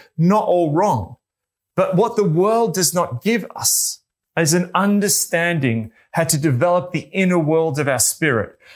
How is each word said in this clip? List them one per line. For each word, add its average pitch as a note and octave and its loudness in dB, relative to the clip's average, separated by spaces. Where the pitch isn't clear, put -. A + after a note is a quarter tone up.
not F#3 2
all E3+ 0
wrong. D#3 0
But F#3+ 0
what A3+ 2
the G#3 2
world G3 0
does F3+ -2
not E3 -4
give G#3+ -2
us - -4
is D#3+ 2
an F3 0
understanding E3+ 0
how E3 0
to D#3+ 0
develop E3 0
the - -6
inner F#3 0
world D#3+ 0
of C3+ 0
our C3 0
spirit. A#2+ -2